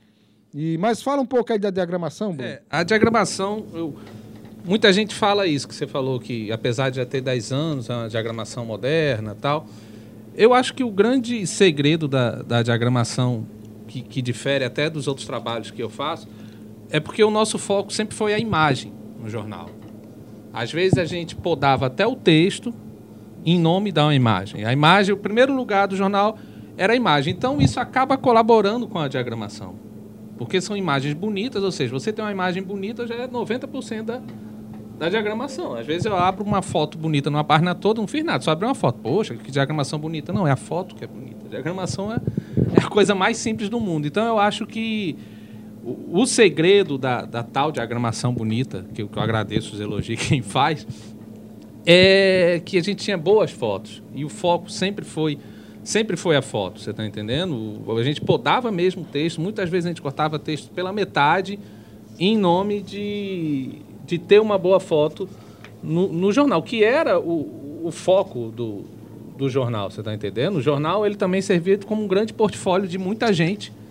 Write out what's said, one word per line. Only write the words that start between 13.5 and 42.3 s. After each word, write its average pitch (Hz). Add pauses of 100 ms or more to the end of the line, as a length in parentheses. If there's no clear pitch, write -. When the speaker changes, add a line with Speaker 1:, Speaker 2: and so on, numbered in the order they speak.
Speaker 2:
que, -
que 127
difere 131
até 147
dos 151
outros -
trabalhos 113
que 120
eu 107
faço 147 (600)
é 151
porque -
o 214
nosso 214
foco 196
sempre 214
foi 214
a 214
imagem 160 (280)
no 110
jornal. 104 (840)
Às 117
vezes 185
a 175
gente 170
podava 139
até 190
o 262
texto 175 (720)
em 175
nome 185
da 151
imagem. 107
A 117
imagem, 180
o 196
primeiro 233
lugar 202
do 190
jornal 202 (400)
era 196
a 247
imagem. 156
Então, 277
isso 269
acaba 262
colaborando 226
com 202
a 143
diagramação. 113 (640)
Porque 170
são 202
imagens 147
bonitas, 202
ou 190
seja, 131
você 175
tem 214
uma 208
imagem 185
bonita, 202
já 233
é 247
noventa 240
por 254
cento 220
da, - (760)
da 160
diagramação. 220
Às 113
vezes 151
eu 208
abro 190
uma 202
foto 156
bonita 151
numa 147
página 160
toda, 220
não 202
fiz 311
nada, 247
só 165
abri 165
uma 269
foto. 117
Poxa, 123
que 110
diagramação 143
bonita. 156
Não, 196
é 143
a 127
foto -
que -
é -
bonita. -
A -
diagramação 185
é, 233 (540)